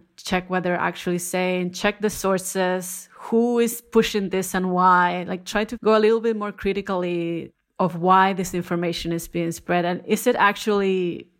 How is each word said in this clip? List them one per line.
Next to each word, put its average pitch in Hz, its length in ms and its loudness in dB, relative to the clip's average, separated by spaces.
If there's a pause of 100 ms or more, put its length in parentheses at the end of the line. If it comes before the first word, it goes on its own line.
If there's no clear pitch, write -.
(160)
check 180 340 -4
what 180 140 -2
they're 180 160 0
actually 175 400 -2
saying, 180 540 -2
check 208 260 -2
the 208 100 0
sources, 185 1000 -2
who 233 480 0
is 233 220 0
pushing 214 480 0
this 190 260 -2
and 185 160 0
why. 180 560 4
Like, 185 160 -8
try 214 220 -2
to 226 180 -10
go 220 140 4
a - 20 6
little 220 220 4
bit 226 160 0
more 208 160 -6
critically 180 1000 -4 (260)
of 170 200 0
why 190 340 6
this 185 220 -4
information 175 580 -4
is 170 160 -4
being 170 240 -4
spread 175 320 -2
and 180 220 -2
is 202 220 -2
it 247 100 2
actually 196 880 0 (120)